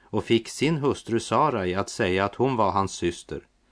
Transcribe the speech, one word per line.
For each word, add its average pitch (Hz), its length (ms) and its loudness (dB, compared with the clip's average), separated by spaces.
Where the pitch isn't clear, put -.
och 107 200 -2
fick 113 260 2
sin 156 280 0
hustru 117 420 0
Sarai 113 560 0
att 98 140 -2
säga 95 360 0
att 101 100 -4
hon 131 200 0
var 104 160 2
hans 98 200 2
syster, - 560 -6